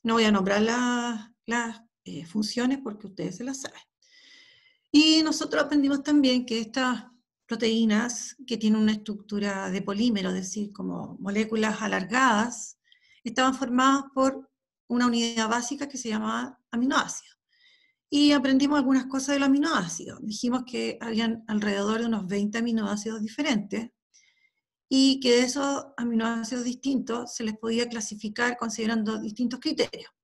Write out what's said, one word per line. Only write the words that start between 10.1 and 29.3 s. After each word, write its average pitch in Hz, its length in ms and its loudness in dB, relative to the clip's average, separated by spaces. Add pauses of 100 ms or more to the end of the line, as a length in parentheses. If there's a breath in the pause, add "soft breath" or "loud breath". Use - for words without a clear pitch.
es 185 40 -2
decir, 202 380 -6
como 175 480 -8
moléculas 214 600 -2
alargadas, 214 1000 0 (420 soft breath)
estaban 254 320 2
formadas 262 580 2
por 269 380 0 (380)
una 240 180 2
unidad 233 420 0
básica 247 400 -4
que 254 100 -12
se 233 100 -8
llamaba 220 500 -4 (140)
aminoácido. 254 600 -2 (800 soft breath)
Y 294 220 6
aprendimos 277 460 4
algunas 262 280 2
cosas 277 300 -2
de - 20 0
los 277 100 2
aminoácidos. 269 720 0
Dijimos 240 460 -4
que 226 340 -6
habían 226 460 -2
alrededor 208 540 0
de 233 60 -2
unos 202 200 -2
veinte 202 320 -2
aminoácidos 220 640 -2
diferentes, 233 680 -2 (1000 soft breath)
y 269 320 4
que 247 120 4
de 240 100 6
esos 277 440 -2 (100)
aminoácidos 233 680 -2
distintos 247 680 -4
se 233 100 -6
les 220 140 -4
podía 233 300 -2
clasificar 233 680 -4
considerando 220 640 -2
distintos 240 400 -4